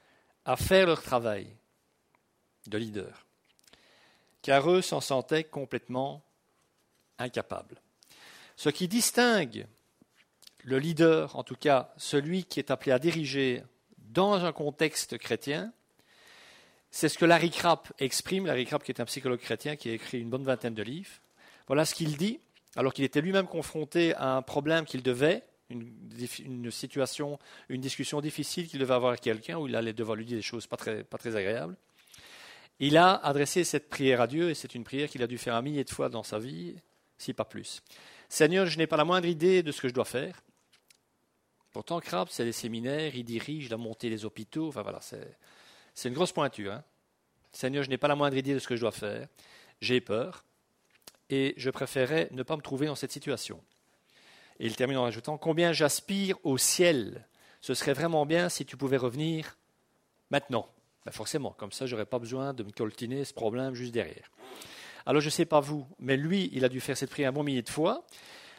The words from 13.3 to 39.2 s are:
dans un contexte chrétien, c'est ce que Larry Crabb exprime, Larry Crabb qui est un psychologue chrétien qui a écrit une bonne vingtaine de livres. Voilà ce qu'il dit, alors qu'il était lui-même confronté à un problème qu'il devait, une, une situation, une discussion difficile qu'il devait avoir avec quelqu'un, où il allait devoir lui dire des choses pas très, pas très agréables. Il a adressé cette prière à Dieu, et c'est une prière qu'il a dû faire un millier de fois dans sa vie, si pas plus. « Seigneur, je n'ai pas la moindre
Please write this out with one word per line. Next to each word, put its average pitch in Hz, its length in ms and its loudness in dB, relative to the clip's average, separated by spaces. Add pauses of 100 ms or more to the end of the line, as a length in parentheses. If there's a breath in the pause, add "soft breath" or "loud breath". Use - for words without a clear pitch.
dans 180 460 2
un 165 80 0
contexte 147 680 -2
chrétien, 156 540 -4 (1200 soft breath)
c'est - 160 2
ce - 100 -4
que - 60 4
Larry 165 260 6
Crabb 165 300 2 (180)
exprime, 185 480 -2
Larry 127 180 0
Crabb 143 200 -4
qui - 80 -4
est - 80 -8
un 120 60 -4
psychologue 123 340 -2
chrétien 147 340 -4
qui 120 160 -6
a - 20 -2
écrit 117 280 -6
une 117 100 -8
bonne 131 140 -4
vingtaine 123 300 -2
de 107 100 -4
livres. 147 260 -10 (560 soft breath)
Voilà 147 180 4
ce - 120 -2
qu'il 156 200 0
dit, 208 220 0 (380)
alors 127 160 2
qu'il 139 120 -2
était 143 160 0
lui-même 190 260 2
confronté 165 680 0
à 131 220 0
un 131 60 0
problème 151 420 0
qu'il 131 180 -6
devait, 135 400 2 (260)
une, 120 240 -12 (520)
une 123 260 -8
situation, 143 680 -4 (300 loud breath)
une 127 120 -4
discussion 135 400 -4
difficile 151 480 -4
qu'il 151 100 -6
devait 131 160 2
avoir 123 160 4
avec 120 100 -2
quelqu'un, 113 380 -2
où 151 80 -4
il 120 100 -2
allait 113 160 0
devoir 110 240 -2
lui 110 80 -6
dire 120 120 -4
des 107 60 -4
choses 113 240 -8
pas - 100 -8
très, 107 280 -6
pas - 140 -12
très 113 180 -4
agréables. 117 400 -2 (1040 loud breath)
Il 143 180 6
a 185 180 10
adressé 143 500 2
cette - 240 -2
prière 131 320 4
à 117 80 6
Dieu, 165 220 0
et 151 40 -2
c'est - 220 -10
une 117 80 -8
prière 139 240 -4
qu'il 131 160 -8
a 117 40 2
dû 120 100 -6
faire 117 180 -2
un 117 60 0
millier 143 220 -2
de - 60 -12
fois 135 180 -2
dans 113 160 -6
sa 107 140 -6
vie, 160 380 -10 (420)
si - 140 -6
pas 110 120 -4
plus. « - 380 -12 (460 loud breath)
Seigneur, 180 380 6
je 156 120 -2
n'ai 160 80 4
pas 160 100 2
la 151 80 6
moindre 175 220 2